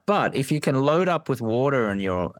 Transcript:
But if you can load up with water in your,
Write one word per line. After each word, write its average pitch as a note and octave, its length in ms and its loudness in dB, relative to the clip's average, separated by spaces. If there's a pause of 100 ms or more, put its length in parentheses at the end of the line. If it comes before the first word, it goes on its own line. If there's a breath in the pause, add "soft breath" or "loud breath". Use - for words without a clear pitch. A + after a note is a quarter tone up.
But F3+ 280 0
if C3+ 200 -2
you D3 80 -2
can C3+ 220 0
load E3+ 260 2
up E3 180 -2
with B2 140 -2
water A#2+ 500 0
in G2 80 -2
your, F#2 400 -2